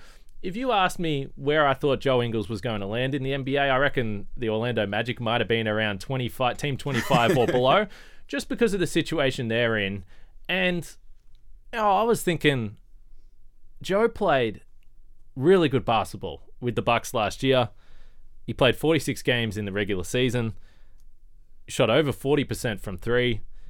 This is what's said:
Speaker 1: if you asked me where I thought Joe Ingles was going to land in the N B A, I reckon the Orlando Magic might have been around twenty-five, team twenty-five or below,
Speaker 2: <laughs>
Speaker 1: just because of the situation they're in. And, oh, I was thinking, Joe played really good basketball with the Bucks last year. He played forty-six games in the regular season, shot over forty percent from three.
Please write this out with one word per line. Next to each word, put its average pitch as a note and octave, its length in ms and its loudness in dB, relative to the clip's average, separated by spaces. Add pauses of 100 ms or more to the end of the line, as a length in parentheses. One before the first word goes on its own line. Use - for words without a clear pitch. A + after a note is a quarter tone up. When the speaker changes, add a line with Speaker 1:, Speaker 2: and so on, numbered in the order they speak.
(420)
Speaker 1:
if F#3 140 -6
you B3+ 160 -2
asked F#3 260 2
me D3+ 380 -2
where C#3+ 300 2
I C3+ 80 4
thought C3+ 260 0
Joe B2+ 220 2
Ingles A2+ 260 -2
was A2 120 -6
going A2 200 -4
to G2 60 -4
land B2 280 -2
in C#3 80 -4
the C3+ 120 -2
N C#3 80 -4
B C3 140 -2
A, C#3 60 2
I C#3 140 4
reckon A#2+ 500 0 (100)
the A2+ 120 -2
Orlando A2 380 0
Magic A2+ 340 -2
might A#2 200 2
have G#2 80 0
been A2+ 200 2
around G#2+ 320 0
twenty-five, B2 560 -2
team C#3+ 200 -4
twenty-five B2 600 2
or A#2+ 100 6
below, C3 400 4 (200)
Speaker 2:
<laughs> - 220 -18
Speaker 1:
just - 200 -4
because A3+ 240 2
of G3 80 -2
the E3+ 60 2
situation C#3 640 0
they're A2+ 280 2
in. G2+ 280 -2 (440)
And, F3+ 420 -2 (800)
oh, G#3 240 4
I G3+ 60 4
was A#3 200 2
thinking, C#3 540 0 (1040)
Joe G#3 260 2
played C#3+ 540 2 (720)
really E3 320 6
good A#2+ 160 2
basketball G2 580 -2 (180)
with A#2+ 140 -2
the A#2 80 0
Bucks A#2 320 0
last G#2+ 280 0
year. B2+ 280 4 (760)
He A#2 80 -6
played B2 220 4
forty-six D3+ 460 0
games A#2 340 0
in G#2+ 100 -4
the G2 60 -6
regular G2 320 -2
season, B2 500 0 (1120)
shot A#2+ 220 2
over C#3+ 220 4
forty C#3 320 0
percent A2 360 -4
from F#2+ 160 -8
three. A#2+ 460 0 (260)